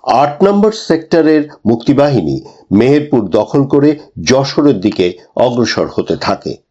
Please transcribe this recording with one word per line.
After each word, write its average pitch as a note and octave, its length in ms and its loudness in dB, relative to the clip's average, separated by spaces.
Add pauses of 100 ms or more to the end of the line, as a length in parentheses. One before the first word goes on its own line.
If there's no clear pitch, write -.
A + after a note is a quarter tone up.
আট C#3+ 400 0
নম্বর G3+ 280 2
সেক্টরের D#3 760 0 (160)
মুক্তিবাহিনী A#2 760 0 (300)
মেহেরপুর B2+ 580 2
দখল A2+ 360 0
করে C#3+ 320 2 (260)
যশোরের C3+ 560 0
দিকে F2+ 380 -2 (180)
অগ্রসর A#2 600 0
হতে E2+ 220 -4
থাকে। D#2+ 380 -6 (160)